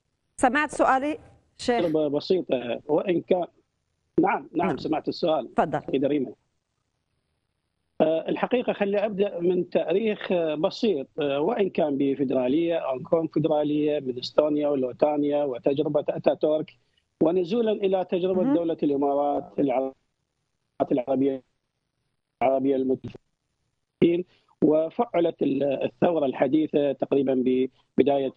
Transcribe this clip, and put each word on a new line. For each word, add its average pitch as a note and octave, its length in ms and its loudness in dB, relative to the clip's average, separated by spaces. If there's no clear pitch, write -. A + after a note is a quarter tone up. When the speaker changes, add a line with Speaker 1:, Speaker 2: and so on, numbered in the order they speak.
Speaker 1:
سمعت C#4+ 340 2
سؤالي C#4 480 0
شيخ؟ A#3+ 240 0
Speaker 2:
طلبة D#3 260 0
بسيطة C3+ 800 -2
وإن E3 340 0
كان، F3+ 240 0
نعم، F3 340 0
نعم، E3+ 120 -2
Speaker 1:
نعم. D3+ 100 -2
Speaker 2:
سمعت - 320 -4
السؤال. D3+ 460 -2
Speaker 1:
تفضل. D#3 260 0
Speaker 2:
سيدة C#3 180 0
ريما. C#3 240 -2
آه، D#3+ 280 0
الحقيقة G3+ 440 -2
خلي G3+ 320 -2
أبدأ G3 360 -4
من F3+ 300 0
تاريخ، G3 640 -2
آه، E3 220 0
بسيط، D#3+ 520 -2
آه، C#3+ 200 0
وإن F#3+ 300 0
كان D3 280 0
بفيدرالية، C#3 880 0
هونغ C3 160 -6
كونغ E3 240 0
فيدرالية، D3+ 760 0
من B2 180 -6
إستونيا D3 500 0
ولوتانيا C#3+ 760 0
وتجربة C#3+ 640 0
أتاتورك، D#3 640 -2
ونزولًا F#3 500 0
إلى F#3+ 320 -2
تجربة F#3 380 -2
Speaker 1:
مهم. C4+ 120 0
Speaker 2:
دولة E3 280 0
الإمارات C#3+ 680 0
العربية، C3+ 500 0
العربية C3+ 340 2
المتحدة، C3 400 -4
وفعلت D#3+ 760 0
ال-، C#3 420 0
الثورة D#3 420 0
الحديثة C#3+ 640 2
تقريبًا C3+ 420 0
ببداية، B2+ 1040 2